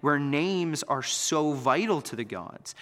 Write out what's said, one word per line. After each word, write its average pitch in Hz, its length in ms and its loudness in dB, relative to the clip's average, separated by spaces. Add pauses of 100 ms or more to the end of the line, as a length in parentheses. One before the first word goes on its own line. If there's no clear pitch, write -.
where 147 160 4
names 156 640 0
are 135 200 -2
so 151 500 0
vital 143 500 2
to - 120 -10
the 113 100 -4
gods. 95 580 -12